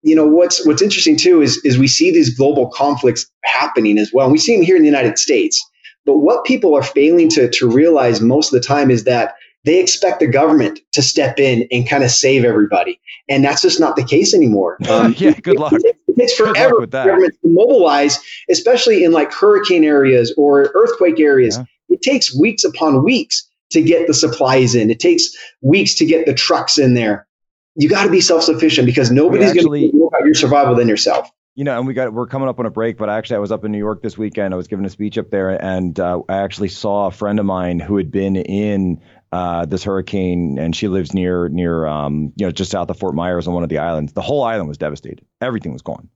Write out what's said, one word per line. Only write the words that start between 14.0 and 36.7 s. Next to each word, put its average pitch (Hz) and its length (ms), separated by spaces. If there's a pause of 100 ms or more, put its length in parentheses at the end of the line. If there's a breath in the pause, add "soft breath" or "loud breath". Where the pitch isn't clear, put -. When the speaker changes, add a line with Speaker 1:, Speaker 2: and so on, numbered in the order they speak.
Speaker 1:
case 156 300
anymore. 107 500
Speaker 2:
<laughs> - 60
Speaker 1:
Um, 233 280
Speaker 2:
Yeah, 311 140
good 269 280
luck. 302 140
Speaker 1:
It, 339 240 (100)
it - 80
takes 240 220
Speaker 2:
Good 220 100
luck - 80
Speaker 1:
forever 494 240
Speaker 2:
with 220 120
that. 190 120
Speaker 1:
for - 60
governments - 340
to 170 60
mobilize, 170 680 (300 loud breath)
especially 220 540
in, 165 80
like, 165 220
hurricane 196 500
areas 135 540
or 143 360
earthquake 180 460
areas. 131 380
Speaker 2:
Yeah. 123 80 (240)
Speaker 1:
It - 120
takes 254 320
weeks 165 300
upon 151 400
weeks - 440 (240)
to 160 120
get 165 240
the 156 60
supplies 131 600
in. 113 160
It 113 100
takes - 360 (260 loud breath)
weeks 190 340
to 156 100
get 165 200
the 135 80
trucks - 440
in 131 160
there. 110 340 (480)
You 156 140
gotta 185 200
be 180 120
self-sufficient 156 640
because 120 260
nobody's 170 420
Speaker 2:
We 175 60
actually 147 220
Speaker 1:
gonna 147 100
think - 40
more 156 120
about - 180
your 151 80
survival 139 420
than 117 120
yourself. 101 420 (240)
Speaker 2:
You 139 120
know, 131 120
and 127 80
we 135 80
got, 123 200
we're 117 140
coming 135 200
up 127 120
on 120 60
a 107 60
break, 113 260
but 107 120
actually 107 280
I - 20
was 101 120
up 107 140
in 107 60
New 104 80
York 104 220
this 107 160
weekend. 101 360
I 90 40
was 87 100
giving 98 180
a 95 40
speech 104 280
up 110 140
there, 95 180
and, 92 500
uh, 90 300
I 95 140
actually 98 260
saw 101 380